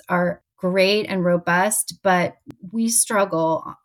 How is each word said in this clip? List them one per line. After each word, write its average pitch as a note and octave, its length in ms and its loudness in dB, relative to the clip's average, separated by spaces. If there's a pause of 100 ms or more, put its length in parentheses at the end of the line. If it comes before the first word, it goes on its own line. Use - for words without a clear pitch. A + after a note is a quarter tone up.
are F3+ 320 0 (160)
great F#3+ 480 2
and F#3+ 180 -2
robust, F3 800 0
but F3+ 340 2 (340)
we A3+ 180 -2
struggle. F3 960 0